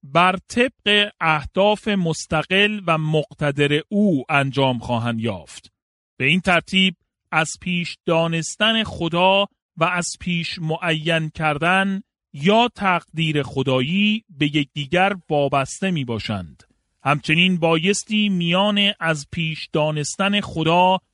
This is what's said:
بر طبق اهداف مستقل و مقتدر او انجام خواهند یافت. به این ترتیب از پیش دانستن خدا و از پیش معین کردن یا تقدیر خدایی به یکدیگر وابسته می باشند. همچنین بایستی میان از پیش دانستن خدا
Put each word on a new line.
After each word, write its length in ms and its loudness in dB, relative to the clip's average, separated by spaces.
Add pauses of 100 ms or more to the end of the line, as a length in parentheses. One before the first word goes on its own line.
بر 320 2 (120)
طبق 640 0 (100)
اهداف 680 0
مستقل 1000 0
و 100 2
مقتدر 920 0
او 400 2
انجام 500 2
خواهند 400 -2
یافت. 520 -8 (460)
به 80 -2
این 160 2
ترتیب 540 2 (360)
از 200 0 (100)
پیش 440 -6
دانستن 760 0
خدا 640 2 (320)
و 60 2
از 360 -2
پیش 400 -6
معین 720 -2
کردن 720 0 (320)
یا 420 2
تقدیر 680 -2
خدایی 880 0
به 160 -4
یکدیگر 680 -2 (140)
وابسته 600 -2
می 140 -2
باشند. 580 -8 (400)
همچنین 540 2
بایستی 720 0
میان 680 0
از 320 -2
پیش 420 -6
دانستن 680 0
خدا 580 2 (140)